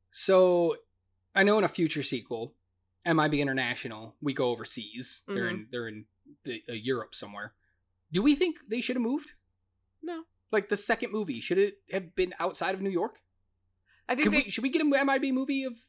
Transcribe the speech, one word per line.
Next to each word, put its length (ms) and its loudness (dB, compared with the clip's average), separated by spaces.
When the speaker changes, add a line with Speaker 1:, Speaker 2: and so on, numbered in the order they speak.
Speaker 1:
So 640 6
I 80 6
know 160 6
in 60 4
a 40 2
future 340 0
sequel, 520 -6
M 160 4
I 80 4
B 140 2
International, 800 -4
we 100 -2
go 160 0
overseas. 800 -8
They're 200 -4
in, 80 -4
Speaker 2:
Mm-hmm. 140 -12
Speaker 1:
they're 180 -6
in 180 -14
the, 260 -8
uh, 20 -8
Europe 420 -4
somewhere. 380 -12
Do 120 0
we 120 6
think 220 0
they 140 -4
should 160 -4
have 60 -2
moved? 300 -4
Speaker 2:
No. 200 -10
Speaker 1:
Like, 160 0
the 80 0
second 360 -2
movie, 280 -4
should 180 0
it 200 2
have 240 -6
been 240 0
outside 380 -2
of 40 -12
New 100 -2
York? 260 -2
Speaker 2:
I 60 2
think 100 2
Speaker 1:
Could 100 4
Speaker 2:
they 100 4
Speaker 1:
we, 60 -10
should 120 -4
we 80 0
get 120 2
an 120 4
M 160 2
I 80 2
B 140 0
movie 320 -2
of, 80 -6